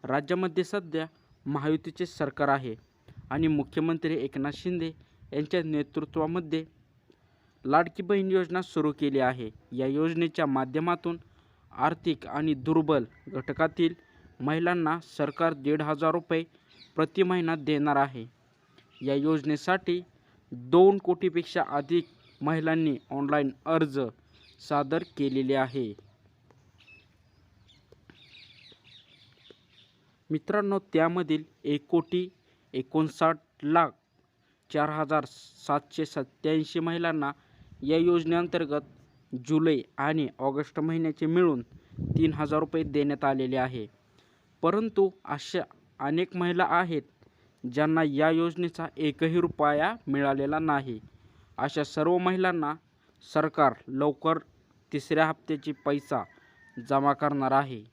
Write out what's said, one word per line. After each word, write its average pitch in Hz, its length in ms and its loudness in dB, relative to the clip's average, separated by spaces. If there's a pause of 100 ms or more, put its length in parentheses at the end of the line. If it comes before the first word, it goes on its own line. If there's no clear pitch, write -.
राज्यामध्ये 170 600 -2
सध्या 165 420 -6 (400)
महायुतीचे 156 600 -4
सरकार 143 420 -4
आहे 131 260 0 (560)
आणि 156 180 0
मुख्यमंत्री 160 760 -2
एकनाथ 139 300 -6
शिंदे 170 360 -6 (420)
यांच्या 151 320 -2
नेतृत्वामध्ये 156 1000 -4 (1000)
लाडकी 165 380 2
बहीण 190 280 0
योजना 185 320 0
सुरू 151 300 -2
केली 139 280 0
आहे. 127 300 0 (220)
या 131 140 -2
योजनेच्या 160 600 0
माध्यमातून 160 720 -2 (540)
आर्थिक 156 540 -2
आणि 151 300 -2
दुर्बल 151 480 2 (240)
घटकातील 160 680 0 (460)
महिलांना 165 680 0
सरकार 156 480 -2
दीड 143 280 0
हजार 156 300 0
रुपये 165 300 -2 (540)
प्रति 160 260 0
महिना 180 340 2
देणार 147 400 2
आहे. 131 280 0 (760)
या 139 140 -2
योजनेसाठी 156 840 0 (520)
दोन 170 460 6
कोटीपेक्षा 175 680 -2
अधिक 147 380 0 (340)
महिलांनी 160 560 0 (140)
ऑनलाइन 139 400 0 (160)
अर्ज 151 320 2 (640)
सादर 147 420 -2 (140)
केलेले 135 380 0
आहे. 127 380 -2 (4000)
मित्रांनो, 196 480 -2 (140)
त्यामधील 160 520 2 (200)
एक 147 240 -2
कोटी 180 400 0 (460)
एकोणसाठ 156 600 0 (260)
लाख 156 280 4 (800)
चार 151 200 0
हजार 151 360 0
सातशे - 800 -6
सत्त्याऐंशी 156 720 -2
महिलांना 165 520 -2 (500)
या 147 160 2
योजनेअंतर्गत 165 840 0 (500)
जुलै 147 480 2 (180)
आणि 151 300 0 (100)
ऑगस्ट 139 420 -4
महिन्याचे 160 460 -2
मिळून 165 360 2 (540)
तीन 160 160 4
हजार 151 260 -2
रुपये 156 260 0
देण्यात 143 400 0
आलेले 131 320 0
आहे. 127 300 -2 (760)
परंतु 196 460 2 (160)
अशा 147 360 -6 (400)
अनेक 165 360 -2
महिला 175 340 2
आहेत 165 320 0 (600)
ज्यांना 151 400 2
या 151 260 2
योजनेचा 165 560 -2 (100)
एकही 160 440 0
रुपया 156 540 2 (120)
मिळालेला 139 520 0
नाही. 139 400 0 (600)
अशा 143 260 -2
सर्व 160 340 0
महिलांना 180 560 0 (500)
सरकार 151 500 2 (140)
लवकर 147 500 0 (540)
तिसऱ्या 156 340 2
हप्त्याची 151 460 -6 (120)
पैसा 143 380 -2 (540)
जमा 139 360 2
करणार 139 400 0
आहे. 135 300 0 (100)